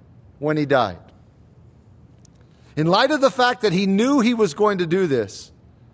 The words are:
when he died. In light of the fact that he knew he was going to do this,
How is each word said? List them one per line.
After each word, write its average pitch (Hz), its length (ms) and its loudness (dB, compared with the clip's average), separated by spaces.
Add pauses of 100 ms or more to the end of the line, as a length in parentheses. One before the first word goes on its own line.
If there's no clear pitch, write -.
(400)
when 151 180 -2
he 151 80 -2
died. 117 320 0 (1800)
In 156 120 -2
light 226 220 2
of 294 120 0
the 269 100 4
fact 247 300 0
that 208 100 0
he 190 140 0
knew 233 340 2
he 240 140 2
was 214 200 0
going 202 260 0
to 180 60 -2
do 180 220 0
this, 117 440 -4 (420)